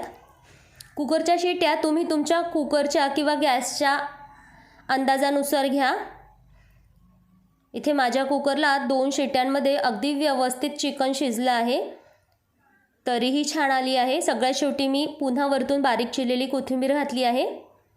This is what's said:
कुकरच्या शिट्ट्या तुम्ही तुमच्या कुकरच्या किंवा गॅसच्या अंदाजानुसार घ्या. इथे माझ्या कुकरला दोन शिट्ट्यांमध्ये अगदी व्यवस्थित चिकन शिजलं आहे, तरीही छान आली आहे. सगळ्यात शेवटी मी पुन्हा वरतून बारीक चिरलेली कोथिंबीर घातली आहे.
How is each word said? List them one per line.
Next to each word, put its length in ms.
कुकरच्या 420
शिट्ट्या 440
तुम्ही 280
तुमच्या 300
कुकरच्या 680
किंवा 260
गॅसच्या 640
अंदाजानुसार 760
घ्या. 280
इथे 180
माझ्या 320
कुकरला 540
दोन 320
शिट्ट्यांमध्ये 680
अगदी 380
व्यवस्थित 560
चिकन 420
शिजलं 380
आहे, 300
तरीही 380
छान 260
आली 260
आहे. 260
सगळ्यात 320
शेवटी 340
मी 180
पुन्हा 260
वरतून 360
बारीक 280
चिरलेली 360
कोथिंबीर 480
घातली 300
आहे. 220